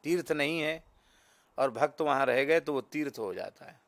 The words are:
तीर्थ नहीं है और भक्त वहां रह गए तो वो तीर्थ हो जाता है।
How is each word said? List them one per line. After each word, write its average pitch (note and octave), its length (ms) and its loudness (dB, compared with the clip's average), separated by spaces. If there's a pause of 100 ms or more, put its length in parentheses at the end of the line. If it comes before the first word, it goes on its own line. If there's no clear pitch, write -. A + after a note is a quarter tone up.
तीर्थ E3 300 0
नहीं D3+ 280 0
है D#3 240 -4 (720)
और C3+ 120 2
भक्त C3+ 300 -2
वहां C#3 260 2
रह B2+ 180 2
गए D#3+ 160 4
तो D3+ 120 -6
वो C3+ 80 0
तीर्थ C#3+ 380 -6
हो G2 160 -4
जाता F#2 300 -10
है। - 240 -20